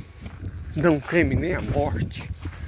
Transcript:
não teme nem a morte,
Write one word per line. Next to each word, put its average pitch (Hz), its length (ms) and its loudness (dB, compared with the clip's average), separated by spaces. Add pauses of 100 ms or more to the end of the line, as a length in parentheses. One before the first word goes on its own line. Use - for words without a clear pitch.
(760)
não 156 240 6
teme 139 360 4
nem 156 200 0
a - 60 -2
morte, - 680 -2 (380)